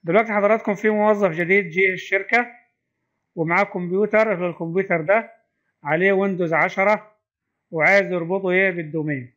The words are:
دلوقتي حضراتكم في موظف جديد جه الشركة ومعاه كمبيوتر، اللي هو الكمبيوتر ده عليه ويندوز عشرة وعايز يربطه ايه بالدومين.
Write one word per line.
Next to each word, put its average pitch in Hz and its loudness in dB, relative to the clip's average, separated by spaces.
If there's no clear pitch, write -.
دلوقتي 208 0
حضراتكم 208 0
في 214 0
موظف 208 2
جديد 175 0
جه 185 0
الشركة 196 -2
ومعاه 170 0
كمبيوتر، 202 0
اللي 180 -4
هو 175 -2
الكمبيوتر 170 -2
ده 208 0
عليه 170 2
ويندوز 185 0
عشرة 196 0
وعايز 180 2
يربطه 180 -2
ايه 185 2
بالدومين. 151 -6